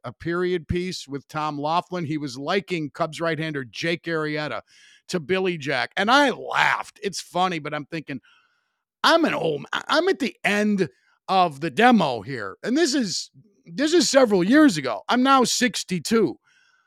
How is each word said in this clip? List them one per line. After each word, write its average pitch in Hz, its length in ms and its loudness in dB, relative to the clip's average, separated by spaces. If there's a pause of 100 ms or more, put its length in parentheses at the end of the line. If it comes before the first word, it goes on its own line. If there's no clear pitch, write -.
a 123 80 -12
period 175 560 -4
piece 175 400 -6
with 135 180 -10
Tom 151 320 -6
Laughlin. 170 460 -4
He 151 140 -4
was 135 200 -10
liking 165 520 -4
Cubs 156 300 -6
right-hander 160 440 -4
Jake 160 400 -6
Arrieta 151 560 -4 (480)
to 180 100 -4
Billy 180 400 -2
Jack. 131 380 -4
And 202 140 0
I 277 200 4
laughed. 131 720 -2
It's 190 180 -8
funny, 175 380 -2
but 147 160 -10
I'm 151 120 -8
thinking, 147 340 -10 (800)
I'm 311 220 4
an 175 100 2
old, 151 380 -2
I, - 160 -4
I'm 320 200 2
at 339 120 0
the 226 240 -4
end 202 460 2 (360)
of 175 340 2
the 165 100 -4
demo 160 500 4
here. 104 420 -10
And 226 140 -2
this 311 180 2
is, 214 360 -4 (340)
this 254 300 -2
is 311 160 4
several 208 340 4
years 262 320 6
ago. 123 320 -6
I'm 240 140 2
now 269 200 6
sixty-two. 190 960 0 (480)